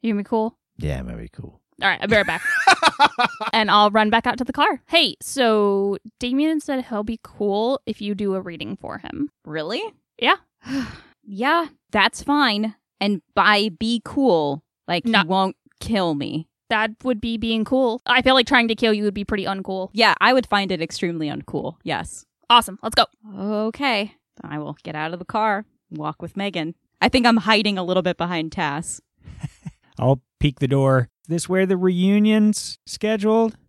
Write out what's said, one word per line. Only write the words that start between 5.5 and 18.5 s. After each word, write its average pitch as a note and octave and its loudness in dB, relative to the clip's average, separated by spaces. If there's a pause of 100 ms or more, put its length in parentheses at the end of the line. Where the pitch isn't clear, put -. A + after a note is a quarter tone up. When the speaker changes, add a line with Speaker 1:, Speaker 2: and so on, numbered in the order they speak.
Speaker 1:
Damien D4 0
said C4 -6
he'll G#3 -6
be A3+ -8
cool G#3+ -2
if G#3+ -8
you G#3 -4
do G3 -2
a F#3+ -4
reading F#3+ -10
for - -12
him. - -8 (160)
Speaker 3:
Really? D#3+ -6 (380)
Speaker 1:
Yeah. D#4+ 2 (300)
Speaker 3:
<sighs> C4 -6 (420)
Yeah, C#4 -2 (240)
that's G#3 0
fine. A3 0 (260)
And G3 0 (120)
by G#3 4 (100)
be A3+ 0
cool, D#3+ 2 (240)
like, F3 -2
Speaker 1:
No. A3+ 4
Speaker 3:
he D#3 -2
won't F#3+ 0 (240)
kill F#3+ 0
me. C#3+ -6 (220)
Speaker 1:
That A3 0 (120)
would B3 -2
be A3+ -4
being A3+ -2
cool. B3+ 0
I B3 2
feel C4 6
like B3+ 4
trying A#3+ 4